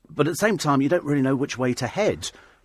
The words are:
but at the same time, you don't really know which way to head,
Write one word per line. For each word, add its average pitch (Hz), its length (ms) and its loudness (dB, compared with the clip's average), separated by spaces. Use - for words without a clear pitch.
but 151 180 0
at 170 40 0
the 165 60 -6
same 208 200 0
time, 143 240 2
you 139 80 2
don't 175 160 2
really 143 160 2
know 135 160 2
which 139 200 -4
way 127 180 0
to 123 120 -4
head, 110 420 -2